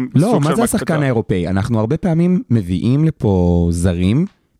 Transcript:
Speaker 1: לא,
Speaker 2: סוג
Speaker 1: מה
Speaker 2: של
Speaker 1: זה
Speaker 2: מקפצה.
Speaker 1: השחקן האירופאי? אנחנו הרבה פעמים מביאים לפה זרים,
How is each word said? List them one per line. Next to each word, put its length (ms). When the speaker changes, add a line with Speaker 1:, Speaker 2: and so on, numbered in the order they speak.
Speaker 1:
לא, 60
Speaker 2:
סוג 220
Speaker 1:
מה 80
Speaker 2:
של 60
Speaker 1:
זה 60
Speaker 2:
מקפצה. 140
Speaker 1:
השחקן 260
האירופאי? 460
אנחנו 320
הרבה 160
פעמים 540
מביאים 540
לפה 680
זרים, 540